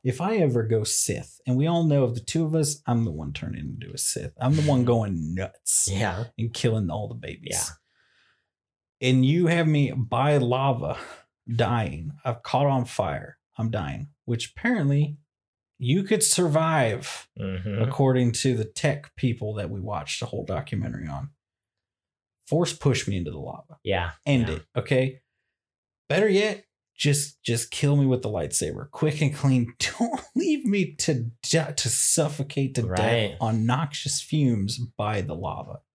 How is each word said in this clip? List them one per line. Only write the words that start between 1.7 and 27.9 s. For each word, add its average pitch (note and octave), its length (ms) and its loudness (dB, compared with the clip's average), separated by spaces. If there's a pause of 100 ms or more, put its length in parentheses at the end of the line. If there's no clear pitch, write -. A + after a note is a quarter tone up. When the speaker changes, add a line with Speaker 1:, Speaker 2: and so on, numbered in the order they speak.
Speaker 1:
know C#3+ 200 4
of A#2 120 0
the A#2 60 -8
two E3 240 0
of D#3 100 -2
us, D3+ 320 0
I'm A#2+ 160 2
the G2+ 80 -2
one D2+ 220 -8
turning - 440 -8
into - 160 -12
a - 40 -10
Sith. - 420 -4
I'm C3 160 2
the D#3 60 4
one C#3 240 4
Speaker 2:
<laughs> A#2+ 80 4
Speaker 1:
going F2+ 420 0
nuts - 560 0
Speaker 2:
Yeah. G2 320 -2 (140)
Speaker 1:
and A2+ 160 -4
killing A2 360 0
all G#2 200 -6
the A#2 40 -10
babies. - 640 -6 (1300)
Speaker 2:
Yeah. B2+ 80 4
Speaker 1:
And B2+ 160 6
you E3 220 4
have E3 200 4
me D3 240 4
by C3 460 2
lava B2+ 600 0 (560)
dying. G#2+ 600 0 (100)
I've A#2 180 -4
caught C#3 260 2
on C3 180 2
fire. - 520 -6 (200)
I'm A2+ 120 -2
dying, F#2+ 380 -6 (160)
which A#2 320 -4
apparently D3 600 0 (600)
you C#3 260 2
could G3 200 2
survive D3+ 1040 2 (100)
Speaker 2:
Mm-hmm. G2 460 -4
Speaker 1:
according B2+ 480 2 (120)
to C3 120 2
the G#2+ 100 -2
tech - 520 -4
people A2 380 -2
that G2+ 140 -6
we F#2+ 120 -8
watched G2+ 400 -8
the A#2 60 -4
whole - 180 -8
documentary C#2+ 640 -6
on. C#2+ 240 -8 (1160)
Force E3 240 2
push - 380 0
me G2+ 80 -2
into E2+ 140 -4
the D#2+ 80 -12
lava. - 440 -14
Speaker 2:
Yeah. F2 280 -2 (140)
Speaker 1:
End B2+ 220 2
Speaker 2:
Yeah. F#2+ 80 -2
Speaker 1:
it, E2+ 60 -10 (140)
okay? C3 440 0 (880)
Better G3 220 2
yet, G3+ 340 2 (320)
just, - 480 0
just - 260 0
kill C#3+ 260 2